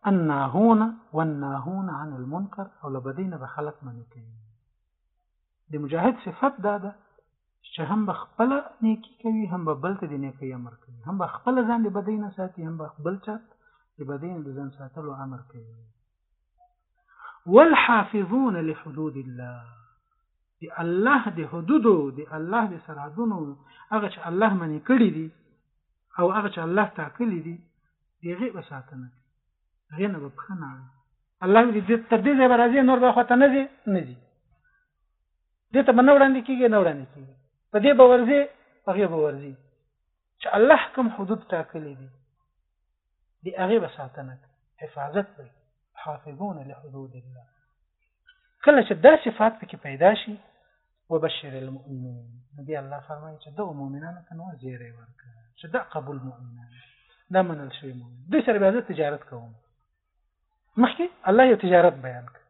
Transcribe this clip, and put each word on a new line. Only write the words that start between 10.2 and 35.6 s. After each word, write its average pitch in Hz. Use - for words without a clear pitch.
امر 120
کوي، -
هم 190
به 180
خپله 247
ځان 233
د 208
بدۍ 202
نه 202
ساتي، 185
هم 165
به 156
بل 170
چا 214
د 151
بدۍ 143
نه 165
د 139
ځان 139
ساتلو 139
امر 131
کوي. 113
والحافظون 220
لحدود 156
الله، 123
د -
الله 196
د -
حدودو، 170
د 131
الله 180
د 180
سرحدونو، 156
هغه 208
چې -
الله 196
منع 160
کړي 233
دي 160
او 175
هغه 208
چې 190
الله 180
ټاکلي 175
دي، 170
د -
هغې 180
به 170
ساتنه 131
کوي. -
هغې 180
نه 175
به 143
پښه -
نه 151
اړوي. 131
الله 202
وي، 214
دې، 233
تر 220
دې 285
ځای 262
به 247
راځي، 240
نور 254
به 247
خوا 247
ته 240
نه 262
ځي، 269
نه 180
ځي. 123